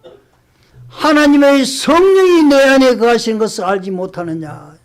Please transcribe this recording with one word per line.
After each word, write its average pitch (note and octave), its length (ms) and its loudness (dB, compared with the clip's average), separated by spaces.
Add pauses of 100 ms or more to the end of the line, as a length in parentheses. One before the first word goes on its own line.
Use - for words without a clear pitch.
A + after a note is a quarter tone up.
(880)
하나님의 C#4+ 760 2
성령이 F4+ 800 2
너희 C#4 240 2
안에 C4 280 2
거하시는 A3 420 -2
것을 G#3+ 260 -6
알지 F#3+ 260 -6
못하느냐?" E3 920 -12